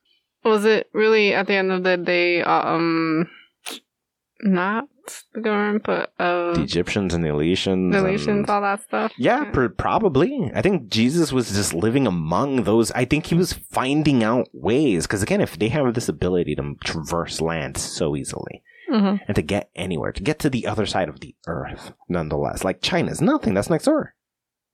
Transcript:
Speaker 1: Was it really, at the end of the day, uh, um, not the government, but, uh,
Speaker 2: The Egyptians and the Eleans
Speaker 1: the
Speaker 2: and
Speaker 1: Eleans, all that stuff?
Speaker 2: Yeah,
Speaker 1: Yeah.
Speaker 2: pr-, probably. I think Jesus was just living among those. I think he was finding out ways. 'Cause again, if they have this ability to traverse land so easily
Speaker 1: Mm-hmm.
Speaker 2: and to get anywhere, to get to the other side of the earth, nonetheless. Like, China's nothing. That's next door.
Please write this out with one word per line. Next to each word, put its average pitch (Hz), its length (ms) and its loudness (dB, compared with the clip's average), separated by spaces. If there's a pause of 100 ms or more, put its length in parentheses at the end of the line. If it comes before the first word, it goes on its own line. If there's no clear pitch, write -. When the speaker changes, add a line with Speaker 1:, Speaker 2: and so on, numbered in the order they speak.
(440)
Speaker 1:
Was 214 200 2
it 220 280 2
really, 214 420 4
at 190 120 0
the 202 80 0
end 190 160 2
of 185 140 0
the 185 120 4
day, 175 460 0
uh, - 240 2
um, 165 640 0 (1120)
not 202 480 0 (460)
the 220 60 -8
government, 208 440 -2
but, - 340 -2
uh, 175 360 0
Speaker 2:
The 165 80 0
Egyptians 87 520 -2
and 85 100 0
the 78 40 0
Eleans 76 360 2
Speaker 1:
the 98 80 2
Speaker 2:
and 92 220 2
Speaker 1:
Eleans, 208 540 0
all 208 120 0
that 202 220 -2
stuff? 220 340 -4
Speaker 2:
Yeah, 240 280 2
Speaker 1:
Yeah. - 80 -8
Speaker 2:
pr-, 131 160 4
probably. 175 840 0
I 104 100 -2
think 151 260 0
Jesus 131 440 2
was 117 200 0
just 98 220 0
living 113 340 2
among 92 560 0
those. 110 260 4
I 127 140 -2
think 147 220 0
he 170 100 0
was 175 160 2
finding 135 720 0
out 117 280 0
ways. 95 540 2
'Cause 98 160 -2
again, 190 180 0
if - 180 -2
they 104 100 2
have 123 260 0
this 120 140 -2
ability 87 480 0
to 71 260 -6
traverse 82 580 -4
land 80 360 -4
so 76 400 -2
easily - 460 -10 (280)
Speaker 1:
Mm-hmm. 202 360 2
Speaker 2:
and - 100 -4
to 190 60 2
get - 320 -4
anywhere, 82 380 -4
to - 100 -8
get 151 180 -2
to 147 100 0
the 123 160 -2
other 104 200 -2
side 92 220 -2
of 73 120 -16
the - 140 -18 (120)
earth, - 460 -10 (180)
nonetheless. 76 540 -2
Like, 95 180 -2
China's 156 400 -2
nothing. 226 320 2
That's 196 160 0
next 160 140 0
door. 285 300 0 (600)